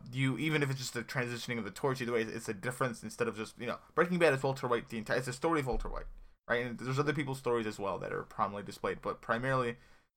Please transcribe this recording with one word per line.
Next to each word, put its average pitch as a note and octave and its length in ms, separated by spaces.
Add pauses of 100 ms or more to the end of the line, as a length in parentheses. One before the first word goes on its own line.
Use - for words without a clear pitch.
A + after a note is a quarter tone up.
(120)
you, C3 260
even D3+ 240
if C#3 80
it's C3+ 80
just B2+ 160
the A#2 80
transitioning A#2+ 560
of G#2+ 60
the G2+ 80
torch, C3 280
either A#2+ 120
way, A2+ 100
it's A2+ 260
a A2+ 60
difference A#2+ 480
instead A2 240
of G#2+ 100
just, G#2+ 220
you A#2+ 80
know, A2 120 (180)
Breaking F3 240
Bad D#3 120
is C3+ 120
Walter C3+ 240
White, - 220
the A#2 80
entire, A2 200
it's C3 80
a B2 60
story E3 260
of C3+ 80
Walter A2 220
White, - 180 (420)
right? A#2+ 160
And A#2 140
there's C3 220
other D3 140
people's C3+ 240
stories A#2+ 280
as G#2 140
well G2 180
that F#2 140
are F#2 100
prominently G2+ 400
displayed, F#2+ 400
but - 180
primarily B2 540 (420)